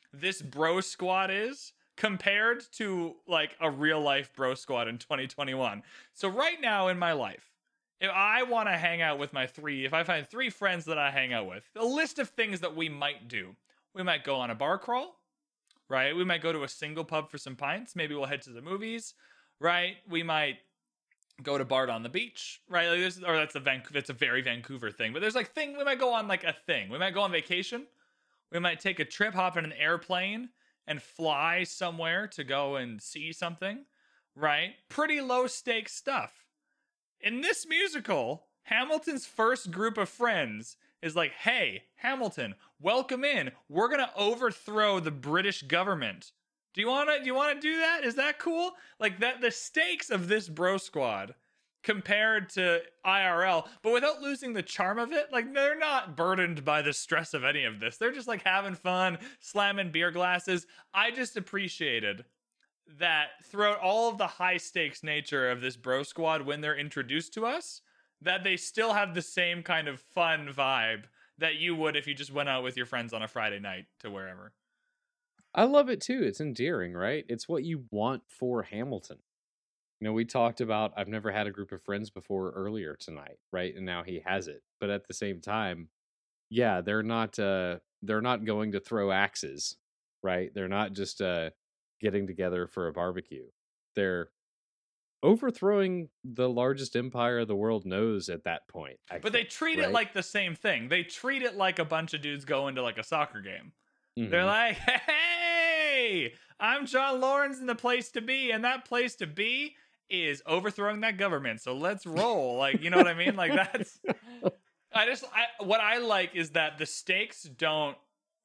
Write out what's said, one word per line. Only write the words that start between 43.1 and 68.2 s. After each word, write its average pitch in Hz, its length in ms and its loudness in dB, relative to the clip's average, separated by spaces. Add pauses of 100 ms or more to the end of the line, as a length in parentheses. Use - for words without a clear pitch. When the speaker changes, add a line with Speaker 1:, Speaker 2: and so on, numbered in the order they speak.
Speaker 1:
in. 208 280 0 (180)
We're 190 200 4
gonna 277 260 0
overthrow 214 840 2
the 160 120 0
British 156 520 0
government. 151 680 0 (420)
Do 190 80 -2
you 220 60 0
wanna, 285 320 4
do 262 60 -6
you 254 100 0
wanna 285 260 2
do 311 160 0
that? 320 260 2
Is 233 120 0
that 294 240 0
cool?" 339 340 -2 (260)
Like, 196 200 0
that, 240 200 0
the 240 120 2
stakes - 580 0
of 185 180 0
this 196 220 0
bro 180 280 0
squad 117 580 -4 (480)
compared 208 640 2
to 170 340 2 (200)
I 190 200 4
R 175 200 4
L, 180 240 4 (140)
but 220 100 2
without 269 300 4
losing 277 320 -4
the 196 80 0
charm 208 380 -2
of 240 120 -4
it, 294 200 -2
like, 254 220 -2
they're 285 240 2
not 262 380 0
burdened 170 480 2
by 151 200 2
the 143 100 0
stress - 400 -2
of 135 100 -2
any 143 220 2
of 107 140 -4
this. 113 180 -4
They're 233 140 0
just, 262 160 -8
like, 220 160 -4
having 190 320 0
fun, 180 420 0 (220)
slamming 196 520 -2
beer 165 200 2
glasses. 180 560 0 (260)
I 208 160 2
just 240 280 -4
appreciated 135 880 -2 (760)
that 156 300 0 (140)
throughout 208 360 2
all 214 300 4
of 202 100 -4
the 185 80 2
high 180 300 0
stakes 160 440 -2
nature 143 480 0
of 123 120 -2
this 127 140 -4
bro 127 280 0
squad, 160 400 0
when 147 180 -4
they're 151 160 -2
introduced 143 560 -4
to 220 140 -2
us, 320 340 -6 (400)